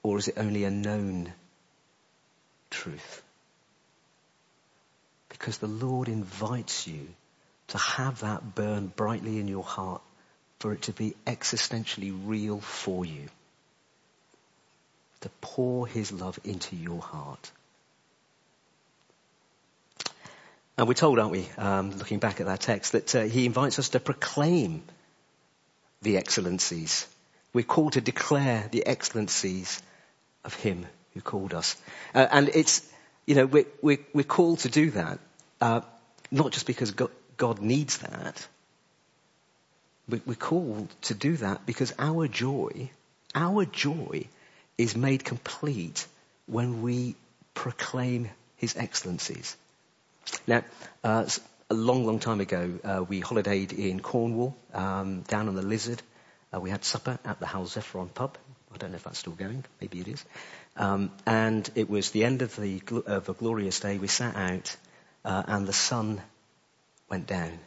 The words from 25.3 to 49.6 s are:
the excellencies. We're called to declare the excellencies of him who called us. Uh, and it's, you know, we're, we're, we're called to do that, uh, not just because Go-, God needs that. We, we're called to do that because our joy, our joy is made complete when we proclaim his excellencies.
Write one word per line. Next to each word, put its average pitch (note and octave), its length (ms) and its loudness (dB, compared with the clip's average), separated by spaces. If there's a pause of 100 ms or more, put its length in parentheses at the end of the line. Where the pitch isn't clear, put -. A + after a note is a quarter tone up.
the G#2 140 4
excellencies. F2 880 0 (460)
We're A#2+ 120 2
called D3+ 300 4
to C3 60 6
declare B2 680 2
the - 160 2
excellencies F#2+ 960 -2 (600)
of - 100 -10
him F2+ 320 -2 (260)
who F#2+ 80 -10
called F#2+ 320 -4
us. E2+ 240 -2 (380)
Uh, C3 160 10
and C#3+ 180 8
it's, - 400 4 (380)
you D3 80 6
know, C3+ 100 10
we're, C3+ 220 8 (160)
we're, C#3+ 160 6 (160)
we're C#3+ 80 4
called E3+ 380 6
to C3 80 0
do D3+ 240 6
that, F#2 260 -2 (420)
uh, A#2 200 4 (500)
not C3+ 220 4
just - 140 -4
because A#2 260 -2
Go-, A#2+ 180 0 (280)
God A2+ 220 2
needs B2+ 380 2
that. - 480 -10 (1600)
We, A#2 180 -2
we're B2 80 -2
called B2 540 -2 (140)
to - 120 -2
do C#3+ 240 2
that G2+ 260 -2
because B2 340 -2
our D#3+ 300 2
joy, B2 640 -2 (440)
our F#3 300 4
joy C#3+ 640 -2 (500)
is A2+ 200 2
made C3+ 280 4
complete A#2+ 840 -4 (400)
when A#2 360 0
we B2 320 0 (400)
proclaim B2 760 -2 (280)
his - 200 -2
excellencies. - 800 -6 (880)